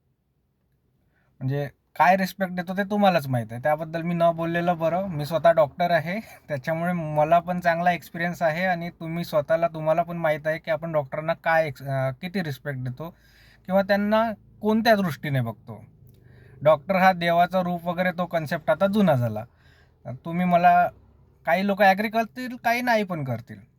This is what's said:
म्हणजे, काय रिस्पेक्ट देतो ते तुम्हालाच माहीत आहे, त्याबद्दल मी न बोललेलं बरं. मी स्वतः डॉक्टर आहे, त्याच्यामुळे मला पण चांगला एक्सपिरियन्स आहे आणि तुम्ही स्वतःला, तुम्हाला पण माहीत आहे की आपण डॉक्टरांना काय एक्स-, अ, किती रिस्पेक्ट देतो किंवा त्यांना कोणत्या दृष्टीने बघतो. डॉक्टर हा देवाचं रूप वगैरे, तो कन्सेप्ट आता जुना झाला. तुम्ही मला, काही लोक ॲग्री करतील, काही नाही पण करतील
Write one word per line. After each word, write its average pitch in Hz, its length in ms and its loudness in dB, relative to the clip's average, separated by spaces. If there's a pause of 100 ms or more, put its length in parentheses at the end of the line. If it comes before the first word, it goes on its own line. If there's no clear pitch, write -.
(1400)
म्हणजे, 139 280 -4 (300)
काय 180 180 6
रिस्पेक्ट 185 380 -6
देतो 180 220 -8
ते 202 80 -2
तुम्हालाच 190 440 2
माहीत 120 220 -2
आहे, 120 120 -12
त्याबद्दल 160 400 -2
मी 175 120 -4
न 170 180 4
बोललेलं 170 460 -2
बरं. 165 300 -2
मी 147 180 -6
स्वतः 165 240 2
डॉक्टर 165 400 2
आहे, 170 300 0 (280)
त्याच्यामुळे 165 440 -4
मला 156 460 2
पण 175 220 -2
चांगला 170 320 2
एक्सपिरियन्स 170 500 -6
आहे 170 240 0
आणि 175 240 -2
तुम्ही 165 340 -8
स्वतःला, 165 440 0
तुम्हाला 160 340 0
पण 170 140 -6
माहीत 156 300 -2
आहे 156 120 -2
की 170 120 -10
आपण 160 220 -4
डॉक्टरांना 156 420 -2
काय 160 320 2
एक्स-, 135 200 -10
अ, 135 240 -2
किती 180 320 -6
रिस्पेक्ट 143 380 -8
देतो 131 360 -10 (500)
किंवा 190 160 2
त्यांना 208 480 0 (320)
कोणत्या 220 340 4
दृष्टीने 151 440 -2
बघतो. 110 440 -10 (800)
डॉक्टर 156 340 4
हा 190 160 6
देवाचं 175 500 2
रूप 175 260 -4
वगैरे, 180 220 -2
तो 175 160 -4
कन्सेप्ट 165 440 -4
आता 196 160 2
जुना 196 280 4
झाला. 113 300 -2 (640)
तुम्ही 165 400 -4
मला, 175 400 6 (600)
काही 185 200 0
लोक 202 160 0
ॲग्री 196 260 4
करतील, 233 480 -6
काही 240 260 -2
नाही 226 220 0
पण 165 200 -6
करतील 113 340 -10 (200)